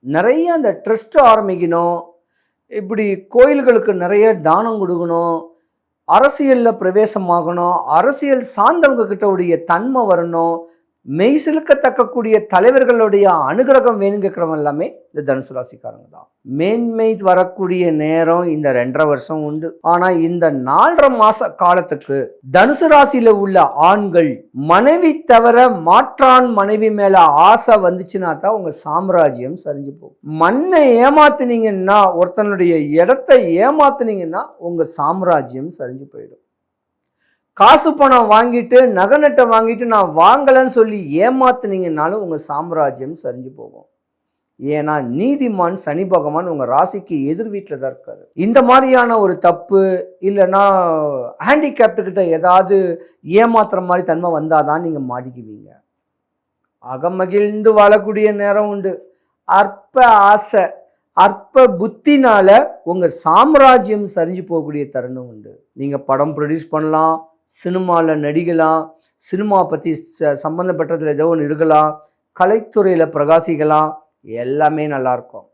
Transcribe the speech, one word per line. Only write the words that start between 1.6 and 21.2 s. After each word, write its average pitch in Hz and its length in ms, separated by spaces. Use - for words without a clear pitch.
இப்படி 208 360
கோயில்களுக்கு 247 580
நிறைய 202 400
தானம் 214 340
கொடுக்கணும், 170 540
அரசியல்ல 254 600
பிரவேசமாகணும், 180 1000
அரசியல் 254 600
சார்ந்தவங்க 269 500
கிட்ட 196 220
உடைய 180 360
தன்மை 240 460
வரணும், 170 460
மெய் 202 360
சிலுக்கத்தக்கக்கூடிய 269 920
தலைவர்களுடைய 220 800
அனுகிரகம் 240 500
வேணும் 202 220
கேட்குறவங்க 170 380
எல்லாமே 147 260
இந்த 151 160
தனுசு 131 280
ராசிக்காரங்க 117 560
தான். - 160
மேன்மை 226 480
வரக்கூடிய 185 640
நேரம் 165 640
இந்த 151 180
ரெண்டரை 131 340
வருஷம் 151 380
உண்டு. 151 240
ஆனா 175 260
இந்த 165 240
நாலரை 277 440